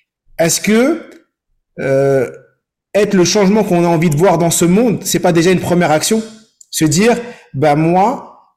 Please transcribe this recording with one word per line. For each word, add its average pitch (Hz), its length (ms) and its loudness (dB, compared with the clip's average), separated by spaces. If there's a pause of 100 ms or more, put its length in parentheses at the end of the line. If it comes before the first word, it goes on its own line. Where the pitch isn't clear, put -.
(380)
est-ce 165 220 0
que, 247 420 0 (800)
euh, 135 500 0 (640)
être 208 200 0
le 180 100 4
changement 208 400 2
qu'on 175 200 0
a 175 40 0
envie 170 220 0
de 147 60 -2
voir 180 220 2
dans 170 140 0
ce - 120 -2
monde, 196 400 0
c'est - 140 -4
pas 180 140 0
déjà 165 180 2
une 180 100 0
première 175 300 0
action ? 185 320 -2 (480)
Se - 140 -4
dire, « 185 320 2 (380)
Bah 147 200 0
moi, 185 840 -2